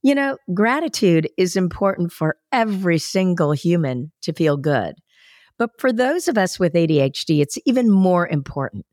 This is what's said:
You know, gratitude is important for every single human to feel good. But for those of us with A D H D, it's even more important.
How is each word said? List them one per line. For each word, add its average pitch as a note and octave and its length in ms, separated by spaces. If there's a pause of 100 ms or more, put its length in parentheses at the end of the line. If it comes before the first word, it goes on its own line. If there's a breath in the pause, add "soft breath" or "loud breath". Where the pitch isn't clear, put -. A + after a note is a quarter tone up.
You C#4 140
know, C#4 240 (160)
gratitude G#3 800
is F#3 200
important F#3 560
for D#3 240 (140)
every G3 480
single F3 540
human D3+ 600 (100)
to E3+ 100
feel D3+ 240
good. C3 380 (640 soft breath)
But A#3 200
for B3+ 140
those C4 360
of A#3+ 100
us F#3 200
with F3 180
A E3 100
D D#3 140
H C3+ 260
D, D3+ 140
it's - 260
even B3 240
more F3+ 380
important. C#3 640